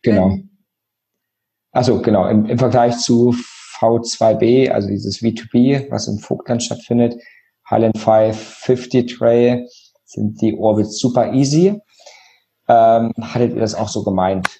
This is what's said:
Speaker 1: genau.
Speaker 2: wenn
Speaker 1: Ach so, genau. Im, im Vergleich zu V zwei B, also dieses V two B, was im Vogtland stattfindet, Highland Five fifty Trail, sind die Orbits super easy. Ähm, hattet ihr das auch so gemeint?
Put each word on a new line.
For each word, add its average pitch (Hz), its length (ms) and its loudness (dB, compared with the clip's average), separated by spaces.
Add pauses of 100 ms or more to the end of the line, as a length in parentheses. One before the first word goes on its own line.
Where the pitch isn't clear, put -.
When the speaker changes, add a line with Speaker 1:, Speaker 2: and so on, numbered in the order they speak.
Speaker 1:
genau. 98 280 2
Speaker 2:
wenn - 200 -6 (1200)
Speaker 1:
Ach 123 120 0
so, 123 160 2
genau. 104 280 2
Im, 107 180 2
im 120 120 -2
Vergleich 120 400 2
zu 120 360 2 (440)
V 117 220 2
zwei 113 340 0
B, 120 360 2
also 101 180 -2
dieses 101 300 -6
V 113 120 -2
two 113 220 -12
B, 131 380 2
was 110 180 -6
im 104 100 -6
Vogtland - 440 -6
stattfindet, 120 540 -2 (520)
Highland 110 300 0
Five 110 400 2
fifty - 640 -2
Trail, 120 640 0 (380)
sind 107 360 -6
die 110 160 0
Orbits 107 420 0
super 123 360 0
easy. 151 460 2 (880)
Ähm, 117 520 4
hattet 120 340 -2
ihr - 60 -6
das 107 140 -2
auch 98 140 -6
so 107 160 -8
gemeint? 95 440 -2 (120)